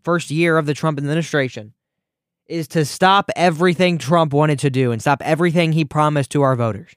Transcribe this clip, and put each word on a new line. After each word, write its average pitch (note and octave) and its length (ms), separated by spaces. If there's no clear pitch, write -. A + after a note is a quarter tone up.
first E3+ 280
year D#3+ 260
of D#3 80
the D3 80
Trump D#3 240
administration C#3+ 720
is E3 220
to D#3+ 160
stop F#3+ 540
everything F3 600
Trump D3+ 360
wanted D3 260
to D3 100
do B2+ 220
and A2+ 80
stop C#3+ 240
everything E3 480
he D#3 140
promised D3+ 460
to D3 100
our C3 160
voters. A#2 400